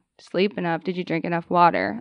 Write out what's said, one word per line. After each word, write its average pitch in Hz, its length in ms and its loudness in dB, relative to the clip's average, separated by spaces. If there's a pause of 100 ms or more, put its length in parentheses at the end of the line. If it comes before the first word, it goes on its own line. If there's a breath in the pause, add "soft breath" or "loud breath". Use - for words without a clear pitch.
(180)
sleep 196 400 -2
enough? 170 260 -4
Did 180 120 -4
you 180 80 -6
drink 165 220 -4
enough 170 240 -4
water? 175 520 2